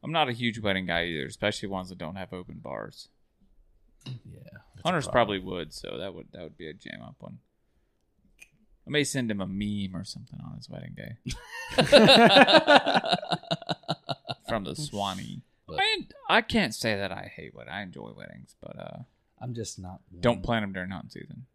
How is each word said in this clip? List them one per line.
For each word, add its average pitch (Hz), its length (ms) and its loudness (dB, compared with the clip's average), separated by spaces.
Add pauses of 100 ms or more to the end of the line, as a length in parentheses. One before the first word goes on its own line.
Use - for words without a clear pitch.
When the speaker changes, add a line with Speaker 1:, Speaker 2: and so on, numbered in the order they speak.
Speaker 1:
I'm 143 80 -6
not 156 160 2
a 120 40 -2
huge 113 280 -2
wedding 95 260 0
guy 85 200 2
either, 78 200 -4
especially 104 420 -2
ones 95 200 -6
that 92 100 -14
don't 85 180 -8
have 95 180 -12
open 90 240 -12
bars. 53 500 -10 (960)
Speaker 2:
Yeah, 131 80 -10 (320)
that's - 360 -20
a - 40 -20
Speaker 1:
Hunter's 165 220 0
Speaker 2:
problem. - 60 -6
Speaker 1:
probably 104 260 4
would, 90 340 -8
so - 260 -10
that 90 160 -8
would, 87 180 -14
that 90 100 -14
would 78 160 -16
be 82 100 -12
a 76 60 -12
jam - 280 -16
up - 180 -18
one. - 180 -16 (1500)
I - 60 -12
may 147 100 2
send 127 300 -2
him 101 80 -4
a 92 80 -4
meme 101 520 -4
or 95 40 -8
something - 340 -14 (100)
on - 100 -12
his - 120 -18
wedding - 240 -12
day. 80 220 -12 (600)
Speaker 2:
<laughs> 262 1080 10 (1600)
Speaker 1:
From 110 160 -2
the 78 120 -6
Swanee. 101 680 -6 (240)
Speaker 2:
But - 140 -6
Speaker 1:
I, 427 160 0 (320)
I 214 120 4
can't 202 320 0
say 110 240 -2
that 98 140 -4
I - 240 -10
hate - 200 -14
wed-, 58 140 -16
I 92 140 -8
enjoy 60 340 -14
weddings, 50 460 -18
but, - 160 -16
uh, 50 200 -12 (440)
Speaker 2:
I'm 120 120 -8
just 113 260 -8
not 92 200 -12 (200)
Speaker 1:
don't 120 160 4
Speaker 2:
one. 95 60 -10
Speaker 1:
plan 113 200 0
'em 101 100 -6
during 92 180 -6
hunting 95 200 -10
season. - 440 -16